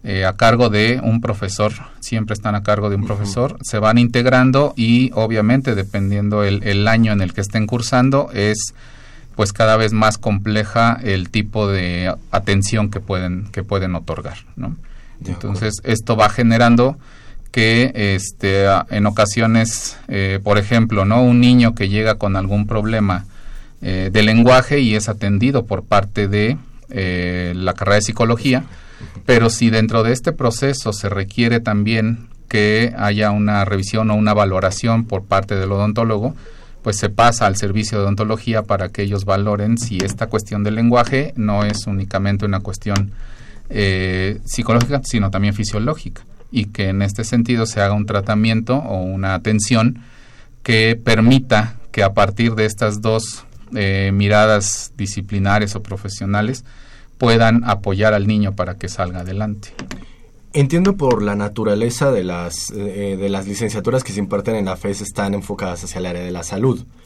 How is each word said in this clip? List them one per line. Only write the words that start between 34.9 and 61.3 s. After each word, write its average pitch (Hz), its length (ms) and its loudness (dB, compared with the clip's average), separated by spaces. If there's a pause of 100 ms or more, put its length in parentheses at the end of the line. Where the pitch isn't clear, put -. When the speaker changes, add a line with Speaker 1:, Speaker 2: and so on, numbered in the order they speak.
Speaker 1:
por 95 180 -6
parte 98 300 0
del 95 180 -2
odontólogo, 107 600 0 (480)
pues 104 160 -4
se 104 120 0
pasa 117 360 4
al 98 80 2
servicio 104 440 -2
de 101 60 0
odontología 107 600 0
para 95 240 -2
que - 140 -6
ellos 98 220 -2
valoren 101 540 0
si 95 200 -4
esta 101 280 -4
cuestión 107 380 -4
del 104 100 0
lenguaje 120 600 2
no 104 280 0
es 104 220 -4
únicamente 98 580 -2
una 98 140 0
cuestión, 98 540 -4 (580)
eh, 95 760 -2
psicológica, 123 600 0
sino 101 260 -2
también 101 240 0
fisiológica, 110 680 -4 (280)
y 113 140 -2
que 101 240 -4
en 98 140 0
este 101 200 -2
sentido 117 440 0
se 107 140 -2
haga 101 140 2
un 104 100 0
tratamiento 110 720 0
o 104 220 -4
una 95 340 -2
atención 110 640 0 (640)
que 113 380 2
permita 113 760 4 (160)
que 104 100 0
a 98 120 2
partir 110 420 2
de 110 80 2
estas 107 360 -2
dos, 110 440 -2 (320)
eh, 98 360 0
miradas 104 840 2
disciplinares 101 800 -2
o 101 80 -10
profesionales 104 800 -4 (520)
puedan 113 460 4
apoyar 101 500 2
al 101 140 2
niño 104 300 0
para 92 180 -4
que 95 140 -10
salga 90 320 -6
adelante. 104 480 -8 (840)
Speaker 2:
Entiendo 170 440 2
por 120 240 2
la 104 120 -2